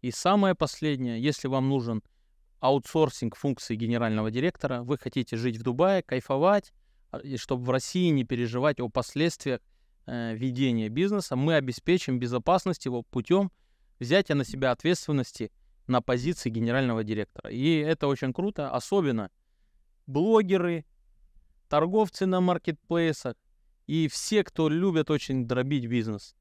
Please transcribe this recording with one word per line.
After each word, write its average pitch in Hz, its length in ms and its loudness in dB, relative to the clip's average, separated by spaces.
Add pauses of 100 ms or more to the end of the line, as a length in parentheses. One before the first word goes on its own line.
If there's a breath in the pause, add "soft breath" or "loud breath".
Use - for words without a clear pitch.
И 123 80 -4
самое 190 440 4
последнее, 131 640 -2
если 143 280 0
вам 131 200 2
нужен 117 340 0 (580)
аутсорсинг 135 760 0
функции - 380 -4
генерального 110 560 0
директора, 127 520 -2
вы 127 160 -4
хотите 123 380 -4
жить 117 200 -2
в 113 60 -12
Дубае, 165 400 2
кайфовать, 151 720 0 (380)
а, 127 80 -10
и 139 180 -10
чтобы 123 280 -4
в 127 60 -2
России 170 400 2
не 139 140 4
переживать 123 560 -2
о 123 80 -4
последствиях, 139 720 -2 (460)
э, 117 280 -6
ведения 123 540 0
бизнеса, 175 480 -2
мы 147 180 2
обеспечим 135 640 0
безопасность 127 680 0
его 123 160 -4
путем 180 480 0 (480)
взятия 156 360 2
на 139 100 2
себя 135 280 -2
ответственности 139 760 -2 (360)
на 123 140 2
позиции 127 500 -2
генерального 117 540 0
директора. 104 460 -6
И 139 280 0
это 151 280 0
очень 135 260 -2
круто, 175 380 -6
особенно 123 600 0 (760)
блогеры, 175 760 2 (840)
торговцы 180 580 2
на 185 140 2
маркетплейсах 165 920 0 (520)
и 156 220 0
все, - 360 0
кто 160 240 0
любят 160 420 2
очень 135 360 0
дробить 127 400 -2
бизнес. 113 540 -4